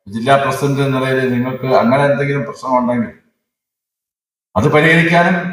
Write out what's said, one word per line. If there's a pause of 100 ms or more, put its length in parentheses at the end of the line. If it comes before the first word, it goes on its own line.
(160)
ജില്ലാ
പ്രസിഡന്റ്
എന്ന
നിലയിൽ
നിങ്ങൾക്ക് (120)
അങ്ങനെ
എന്തെങ്കിലും
പ്രശ്നമുണ്ടെങ്കിൽ (1500)
അത്
പരിഹരിക്കാനും (160)